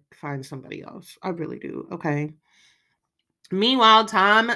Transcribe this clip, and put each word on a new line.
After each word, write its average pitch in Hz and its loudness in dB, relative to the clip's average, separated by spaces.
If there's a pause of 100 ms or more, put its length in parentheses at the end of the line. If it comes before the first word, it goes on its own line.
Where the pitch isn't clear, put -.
(140)
find 139 -10
somebody - -14
else. - -20
I 190 -8
really 170 -10
do, - -12
okay? 151 -4 (1200)
Meanwhile, 220 4
Tom, 220 2